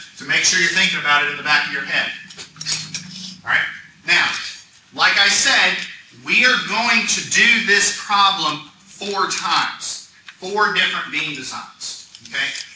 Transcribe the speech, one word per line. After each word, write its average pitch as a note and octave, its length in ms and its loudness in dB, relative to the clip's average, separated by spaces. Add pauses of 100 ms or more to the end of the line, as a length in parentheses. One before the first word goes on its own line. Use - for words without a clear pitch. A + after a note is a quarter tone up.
(180)
to C3 60 -14
make C#3 240 2
sure - 100 4
you're - 160 2
thinking F3+ 240 2
about - 240 2
it - 80 0
in D3 80 -6
the - 60 -10
back - 240 2
of - 80 -6
your - 100 -4
head. - 240 -2 (1300)
All - 80 -4
right? - 160 2 (400)
Now, - 240 2 (640)
like - 240 2
I - 80 6
said, - 480 2 (500)
we - 220 4
are F#3+ 100 4 (140)
going A#3 340 2
to - 240 -2
do - 380 4
this G#3 320 4
problem F3 800 0
four G3 480 -4
times, - 840 -4 (300)
four G3+ 340 2
different - 380 0
beam D3+ 240 -4
designs, - 800 -12 (160)
okay? C#3 160 -2 (280)